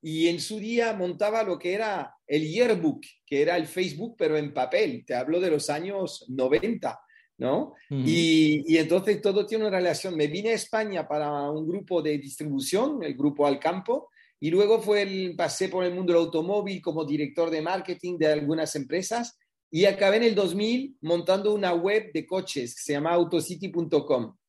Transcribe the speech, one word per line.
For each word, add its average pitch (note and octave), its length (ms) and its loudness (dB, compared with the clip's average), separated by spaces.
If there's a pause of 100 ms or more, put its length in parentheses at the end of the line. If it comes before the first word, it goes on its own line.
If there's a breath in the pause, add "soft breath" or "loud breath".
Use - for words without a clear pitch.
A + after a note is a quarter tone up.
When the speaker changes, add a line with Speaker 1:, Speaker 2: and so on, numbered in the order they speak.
Speaker 1:
Y D#3+ 260 0
en E3+ 120 0
su G#3+ 180 -8
día A3+ 340 0
montaba G3+ 500 -2
lo F#3 160 -2
que F3+ 140 -4
era G3 420 -4 (120)
el D3+ 200 0
yearbook, F#3 540 2 (240)
que C#3+ 180 0
era E3+ 140 4
el D#3+ 100 -2
Facebook, F3+ 520 -6
pero D3+ 180 2
en D3 160 -2
papel. C3+ 540 0
Te C3 80 -4
hablo C#3+ 260 0
de F#3 100 2
los D3 200 0
años F#3 580 -6
noventa, C3+ 720 0 (380 soft breath)
¿no? D3 360 -2 (160 loud breath)
Speaker 2:
Ujú. C3+ 140 -2
Speaker 1:
Y, D#3 640 4
y D#3+ 100 6
entonces F#3 460 2
todo G3+ 240 2
tiene A3 200 -2
una F#3+ 120 0
relación. F3+ 380 -2
Me D3 100 2
vine G3 240 -4
a A3+ 40 2
España G#3 540 -4
para D3 420 -2
un D#3 160 -4
grupo F3 360 -2
de D3+ 160 0
distribución, D3+ 840 -2
el D3 140 -6
Grupo C#3+ 300 2
Alcampo, F3+ 640 -2 (280 soft breath)
y D#3+ 120 -2
luego G3+ 300 6
fue G#3 220 2
el, F#3+ 320 -4
pasé F3 360 -2
por F3+ 120 -2
el F3+ 120 0
mundo F3+ 180 0
del E3+ 100 6
automóvil F3 600 -2
como D#3+ 220 -2
director D3+ 460 -2
de D#3 120 -2
marketing F3+ 560 -4
de D#3 80 2
algunas D3+ 500 0
empresas, F#3 640 -4 (320)
y F3 160 4
acabé G3 320 4
en A#3 60 2
el A3+ 100 4
dos F#3 200 0
mil A#3+ 460 -2
montando F3 520 2
una G3 200 0
web F#3+ 400 0
de D3+ 140 -4
coches D3 500 -6
que - 60 -14
se D3 100 -4
llama D3+ 200 0
autocity F3 560 0
punto D#3 360 0
com. A#2+ 320 -2 (120)